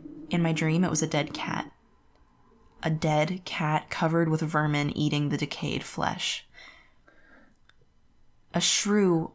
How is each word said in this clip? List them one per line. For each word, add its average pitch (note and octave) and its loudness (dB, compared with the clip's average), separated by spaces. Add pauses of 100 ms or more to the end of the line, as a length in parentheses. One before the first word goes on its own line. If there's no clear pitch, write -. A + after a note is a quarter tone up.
(300)
In E3+ 0
my E3 2
dream, D#3+ 2
it F3+ 2
was D#3 0
a D#3+ 2
dead D#3 -2
cat. - -6 (1080)
A - -4
dead D#3 0
cat D#3 -2
covered E3 2
with D#3 2
vermin D3+ 0
eating D3 0
the C#3+ 0
decayed C#3+ -4
flesh. - -4 (2000)
A E3+ 0
shrew F#3+ 4